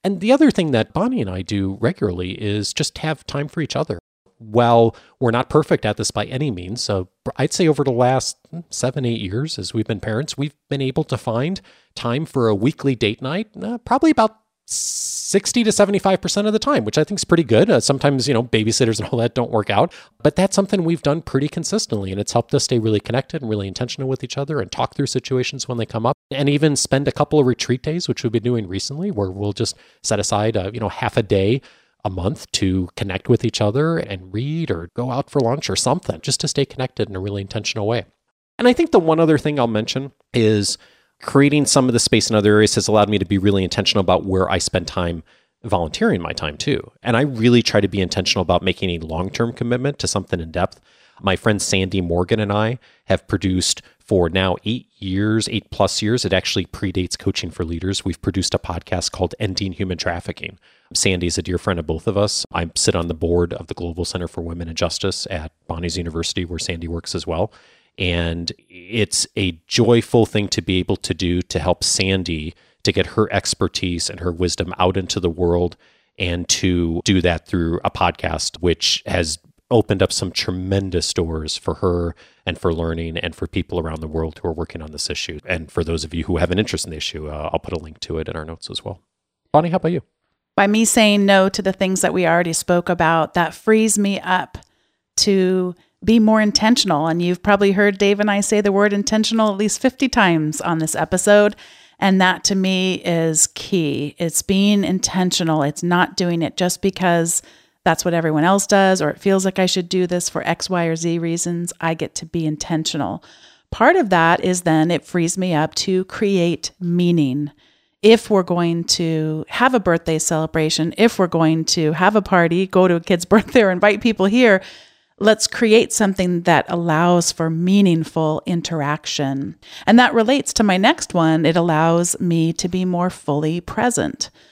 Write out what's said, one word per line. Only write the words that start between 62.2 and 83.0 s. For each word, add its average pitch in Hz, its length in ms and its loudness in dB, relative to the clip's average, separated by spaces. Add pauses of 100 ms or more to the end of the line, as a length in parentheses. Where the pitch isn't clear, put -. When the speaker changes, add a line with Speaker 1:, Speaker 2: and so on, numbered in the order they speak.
Speaker 1:
I 87 220 -4
sit - 200 0
on 85 140 -2
the 85 60 -4
board 85 400 0
of - 140 -12
the - 60 -10
Global 87 300 -6
Center 87 240 -6
for - 140 -10
Women 85 260 -8
and 82 80 -10
Justice - 540 -4
at 80 220 -8 (160)
Bonnie's 85 280 -6
University, 82 480 -4
where 85 140 -8
Sandy 85 300 -8
works 82 260 -8
as 90 120 -6
well. 90 260 -4 (440)
And 85 540 -2 (180)
it's 92 560 -4 (120)
a 95 160 -2 (160)
joyful 117 580 4
thing 104 220 -2
to - 120 -2
be 92 200 -2
able 90 160 -2
to - 180 -6
do 87 280 0
to - 180 -6
help 87 240 0
Sandy 87 680 -2 (300)
to - 80 2
get 90 160 0
her - 260 -2
expertise 90 800 -4
and - 80 -12
her 87 140 -4
wisdom 87 460 -2
out 92 180 2
into 95 240 -4
the 87 100 0
world 87 460 0 (420)
and 87 300 -4
to 87 560 0
do 95 180 4
that 85 240 0
through 85 380 -2
a - 80 0
podcast, 82 680 -2
which - 460 0
has 82 320 -4 (320)
opened 107 320 2
up 92 100 2
some 92 200 -4
tremendous 92 840 -2
doors 80 420 -4
for - 180 -6
her 87 420 -2 (280)
and 87 140 -6
for 85 160 0
learning 82 420 -4